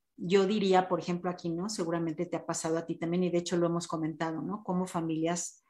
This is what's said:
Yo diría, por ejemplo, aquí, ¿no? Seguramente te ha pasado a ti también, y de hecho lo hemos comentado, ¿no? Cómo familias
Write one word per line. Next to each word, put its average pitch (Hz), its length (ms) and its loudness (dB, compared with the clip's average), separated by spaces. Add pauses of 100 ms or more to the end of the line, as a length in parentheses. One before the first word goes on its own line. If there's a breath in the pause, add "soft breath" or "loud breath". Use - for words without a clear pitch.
(160)
Yo 190 320 4
diría, 190 400 4
por 175 120 0
ejemplo, 175 300 -2
aquí, 175 200 -4
¿no? 175 200 -2
Seguramente 165 560 -2
te 165 120 -4
ha 160 80 -12
pasado 165 320 -2
a 165 80 -4
ti 170 100 -4
también, 175 300 0
y 170 40 2
de 175 100 2
hecho 175 180 0
lo 170 100 4
hemos 170 200 0
comentado, 160 540 -2
¿no? 185 220 -4
Cómo 185 240 0
familias 165 840 -2